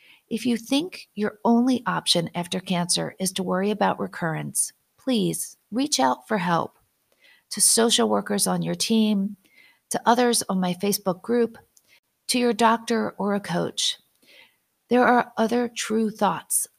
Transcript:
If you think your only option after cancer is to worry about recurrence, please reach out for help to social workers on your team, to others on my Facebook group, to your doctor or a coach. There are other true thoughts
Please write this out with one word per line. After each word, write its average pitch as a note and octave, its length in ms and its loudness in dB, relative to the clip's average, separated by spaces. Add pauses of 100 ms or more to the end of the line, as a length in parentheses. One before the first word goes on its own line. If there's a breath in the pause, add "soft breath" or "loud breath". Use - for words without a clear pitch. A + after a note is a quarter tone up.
(280 soft breath)
If A3 160 -6
you A#3+ 140 0
think C#4 560 -4
your G#3 280 -4
only A#3+ 440 4
option E3+ 480 0
after F3 260 -4
cancer F3 580 -2
is F#3 140 -4
to F#3+ 100 -4
worry F#3 280 0
about G3 280 0
recurrence, D#3+ 760 -4 (240)
please F#3+ 580 -2 (140)
reach C4+ 280 -2
out B3+ 300 0
for A3 80 0
help F3 400 -2 (760 soft breath)
to - 120 -4
social A3+ 480 4
workers G3+ 360 0
on F3+ 140 0
your E3+ 140 -2
team, G#3 640 2 (520 soft breath)
to - 160 -4
others A#3+ 460 4
on F#3 100 0
my F3+ 140 0
Facebook G3 480 -2
group, A#3 340 0 (720 soft breath)
to B3+ 100 0
your A#3+ 140 2
doctor A3+ 640 0
or G3+ 180 -2
a G3+ 60 -2
coach. - 560 -4 (920 soft breath)
There A#3+ 160 4
are A#3+ 320 2
other A#3 300 0
true A3 420 -2
thoughts - 580 -2 (100)